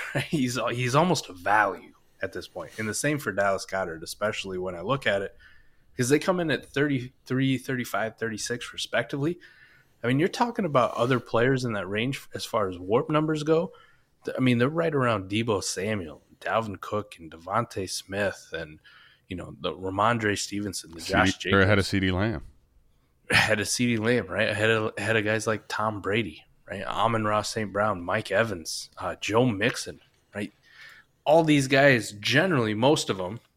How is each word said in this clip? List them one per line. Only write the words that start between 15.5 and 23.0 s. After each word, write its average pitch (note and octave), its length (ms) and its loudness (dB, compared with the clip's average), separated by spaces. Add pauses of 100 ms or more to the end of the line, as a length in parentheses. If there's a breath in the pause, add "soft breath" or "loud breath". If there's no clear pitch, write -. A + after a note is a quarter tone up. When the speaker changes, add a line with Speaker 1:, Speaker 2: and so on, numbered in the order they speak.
Speaker 1:
Samuel, F#2 600 -4 (180)
Dalvin G#2 400 -2
Cook, - 400 -6
and E2 100 -16
Devontae F#2 600 -4
Smith, - 640 -6
and, D#2+ 260 -10 (480 soft breath)
you F#2+ 80 -10
know, D#2+ 240 -12
the E2 140 -4
Ramondre G2+ 640 0
Stevenson, - 540 -6
the E2+ 100 -14
Speaker 2:
C - 60 -10
D, G2 120 2
Speaker 1:
Josh F#2+ 240 2
Speaker 2:
they're G2 160 4
ahead G2 180 4
of G2 60 4
Speaker 1:
Jacobs. - 60 -6
Speaker 2:
C G2+ 100 0
D F#2+ 120 0
Lamb. F#2 320 -2 (840)